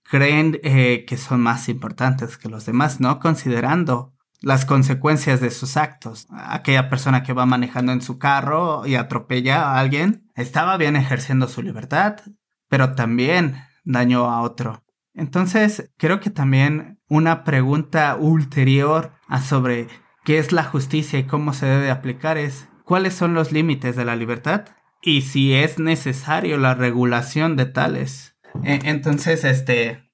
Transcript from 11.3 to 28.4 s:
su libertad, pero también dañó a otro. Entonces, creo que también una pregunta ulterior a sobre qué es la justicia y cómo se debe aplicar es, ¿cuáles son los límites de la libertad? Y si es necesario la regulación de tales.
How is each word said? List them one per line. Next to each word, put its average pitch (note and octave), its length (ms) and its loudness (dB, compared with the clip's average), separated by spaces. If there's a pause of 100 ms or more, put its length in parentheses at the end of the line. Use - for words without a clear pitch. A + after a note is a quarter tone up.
su - 140 -10
libertad, D3+ 560 -2 (500)
pero C3+ 280 2
también C3 600 2 (300)
dañó B2 440 2
a A#2 120 0
otro. A#2 420 -6 (300)
Entonces, F#3 840 0
creo F3+ 220 0
que G#3 100 -6
también C#3+ 760 0
una D#3+ 380 2
pregunta C#3+ 720 0
ulterior D3 960 2 (160)
a C3 100 -2
sobre B2+ 480 -2 (380)
qué D3+ 140 4
es D#3 120 -2
la E3+ 120 2
justicia D3 540 -2
y C3+ 60 2
cómo D3 300 -2
se C#3 140 -4
debe C#3 220 2
aplicar C3 480 -4
es, C#3+ 300 -6 (160)
¿cuáles F#3 300 2
son F3 200 0
los D#3+ 180 0
límites C#3+ 440 0
de B2 100 -4
la A#2 100 -2
libertad? A#2 500 -4 (360)
Y D3 200 2
si C3+ 320 2
es C#3+ 260 2
necesario D#3+ 800 -2
la C3 180 2
regulación B2 800 0
de C3 120 0
tales. C3+ 680 -4 (280)